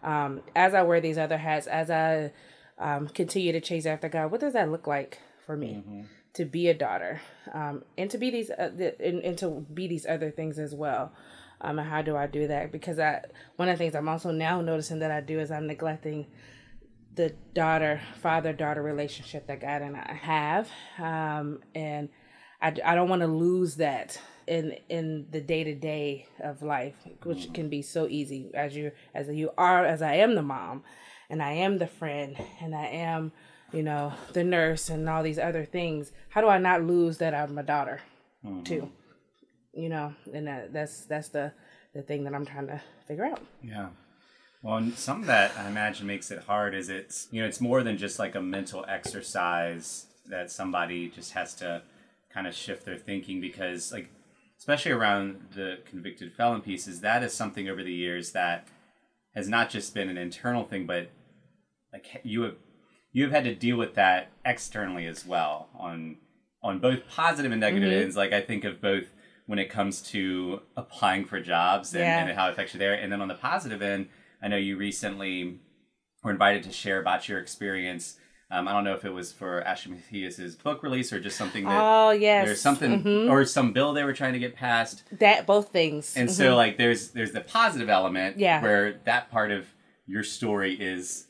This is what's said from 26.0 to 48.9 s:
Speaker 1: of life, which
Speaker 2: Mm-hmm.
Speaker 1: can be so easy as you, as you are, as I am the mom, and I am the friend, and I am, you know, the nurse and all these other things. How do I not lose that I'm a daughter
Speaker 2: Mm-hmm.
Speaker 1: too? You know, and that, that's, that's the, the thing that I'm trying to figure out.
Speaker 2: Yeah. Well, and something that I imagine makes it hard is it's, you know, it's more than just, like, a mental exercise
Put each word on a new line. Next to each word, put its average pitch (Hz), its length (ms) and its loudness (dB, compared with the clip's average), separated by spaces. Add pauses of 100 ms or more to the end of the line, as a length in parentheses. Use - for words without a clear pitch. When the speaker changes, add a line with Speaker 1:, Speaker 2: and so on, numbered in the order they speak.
Speaker 1:
of 143 180 -8
life, 143 340 -4 (280)
which 170 160 -4
Speaker 2:
Mm-hmm. - 140 -12
Speaker 1:
can 156 160 -6
be 143 120 -4
so 156 260 -2
easy 139 460 -6
as 143 220 -4
you, 147 160 -6 (240)
as 143 140 -6
you 156 280 -2
are, 180 260 6
as 156 200 2
I 151 140 2
am 220 180 6
the 165 80 2
mom, 131 400 -6 (460)
and 156 120 -4
I 143 120 -2
am 190 260 2
the 165 80 0
friend, 143 500 -6 (240)
and 160 140 -6
I 151 100 -6
am, 160 460 -4 (420)
you 160 100 -2
know, 147 300 -2 (200)
the 175 100 2
nurse 165 460 2
and 160 200 -2
all 160 140 0
these 156 160 -2
other 160 260 -2
things. 156 460 -4 (180)
How - 120 2
do 220 60 6
I 196 120 8
not 180 240 6
lose 170 340 4
that 165 160 2
I'm 143 240 -2
a 143 60 -6
daughter 143 360 -2 (460)
Speaker 2:
Mm-hmm. 95 180 -8
Speaker 1:
too? 139 280 -6 (840)
You 165 160 -6
know, 147 240 -4 (200)
and 151 140 -8
that, 127 260 -8
that's, 151 320 -8
that's 151 240 -6
the, 147 220 -4 (420)
the 143 80 -10
thing 143 220 -4
that 139 100 -6
I'm 143 120 -4
trying 139 220 -10
to 143 140 -10 (260)
figure 160 180 -4
out. 302 160 -4 (200)
Speaker 2:
Yeah. 107 280 -10 (760)
Well, 110 140 0
and 113 180 0
something 135 320 -4
that 104 300 6
I 101 100 -8
imagine 101 400 -4
makes 101 240 -8
it 87 140 -12
hard 104 280 0
is 95 160 -8
it's, - 400 -10
you 113 120 -6
know, 110 60 -2
it's 104 140 -6
more 127 220 2
than 110 140 -2
just, 98 200 -6
like, 98 160 -4
a 98 80 -6
mental 92 460 -6
exercise 87 1200 -4 (200)